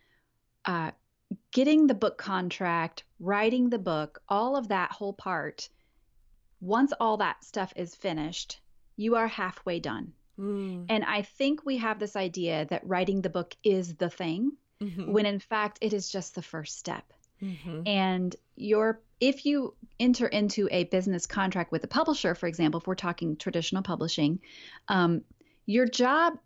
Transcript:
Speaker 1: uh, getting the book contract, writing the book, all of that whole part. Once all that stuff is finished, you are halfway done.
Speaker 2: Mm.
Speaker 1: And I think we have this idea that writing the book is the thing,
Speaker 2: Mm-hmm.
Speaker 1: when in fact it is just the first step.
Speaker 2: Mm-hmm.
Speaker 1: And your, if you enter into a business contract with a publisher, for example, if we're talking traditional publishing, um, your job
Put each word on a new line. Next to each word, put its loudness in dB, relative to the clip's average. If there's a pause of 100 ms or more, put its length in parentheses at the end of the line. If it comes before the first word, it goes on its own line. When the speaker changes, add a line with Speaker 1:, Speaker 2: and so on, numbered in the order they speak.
(640)
Speaker 1:
uh, -2 (600)
getting 6
the 6
book 0
contract, -2 (160)
writing 2
the 0
book, -2
all 0
of -4
that 0
whole -8
part. -6 (920)
Once 2
all 2
that -2
stuff -6
is -8
finished, -6 (360)
you 0
are 2
halfway -4
done. -6 (260)
Speaker 2:
Mm. -6
Speaker 1:
And 2
I -2
think -2
we -2
have -2
this -6
idea -2
that -4
writing 0
the -2
book -6
is 2
the 0
thing, -2 (300)
Speaker 2:
Mm-hmm. -6
Speaker 1:
when 4
in 0
fact -2
it 0
is -4
just -8
the -6
first -10
step. -10 (300)
Speaker 2:
Mm-hmm. -10
Speaker 1:
And 2 (220)
your, 2 (180)
if 2
you 0 (260)
enter 4
into 2
a 2
business 0
contract -2
with -2
a -10
publisher, 0
for -4
example, 2
if -10
we're 0
talking -4
traditional -2
publishing, 0 (480)
um, 4 (440)
your 4
job 4